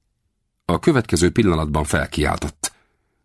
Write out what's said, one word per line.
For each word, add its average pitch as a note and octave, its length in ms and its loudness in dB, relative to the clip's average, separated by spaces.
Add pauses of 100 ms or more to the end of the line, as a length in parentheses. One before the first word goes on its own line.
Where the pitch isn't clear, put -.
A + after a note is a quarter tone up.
(640)
A E2+ 140 -2
következő F#2+ 520 2
pillanatban D#2+ 540 0
felkiáltott: - 880 -4 (520)